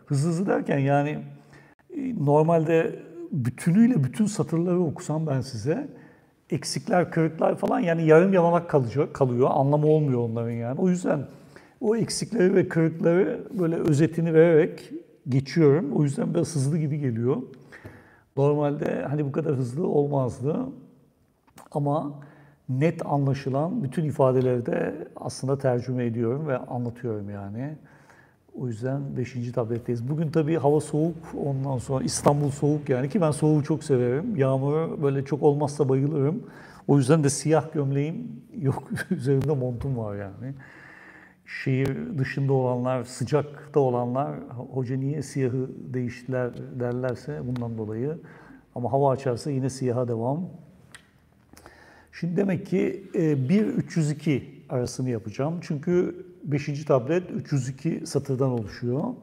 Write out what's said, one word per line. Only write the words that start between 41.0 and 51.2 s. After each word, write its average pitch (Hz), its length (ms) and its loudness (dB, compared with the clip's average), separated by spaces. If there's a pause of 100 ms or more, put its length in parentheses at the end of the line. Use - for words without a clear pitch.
Şehir 135 720 -2
dışında 135 360 0
olanlar, 127 500 0
sıcakta - 760 -2
olanlar, 131 600 0 (340)
"Hoca 131 240 -4
niye 139 240 -2
siyahı 131 480 -2 (240)
değiştiler?" 123 580 -4 (280)
derlerse 127 680 -4
bundan 120 300 -6
dolayı. 113 400 -6 (580)
Ama 120 160 -4
hava 139 200 4
açarsa 127 400 -2
yine 131 180 -2
siyaha 123 380 -2
devam. 123 420 -4 (1600)